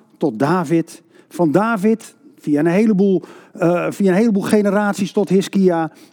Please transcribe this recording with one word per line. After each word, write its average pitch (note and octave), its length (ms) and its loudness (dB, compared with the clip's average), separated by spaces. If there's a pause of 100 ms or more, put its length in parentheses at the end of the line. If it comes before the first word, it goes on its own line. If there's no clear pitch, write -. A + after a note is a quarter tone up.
(180)
tot B2 220 -4
David. D#3+ 640 -2 (240)
Van E3+ 240 -2
David A3 640 -2 (200)
via D3 240 -2
een D#3 60 0
heleboel, G3 560 2 (320)
eh, E3+ 360 0
via F#3+ 220 0
een F3 60 2
heleboel G#3 260 0
generaties G3+ 680 0
tot G#3 180 -2
Hiskia. F3+ 600 0 (220)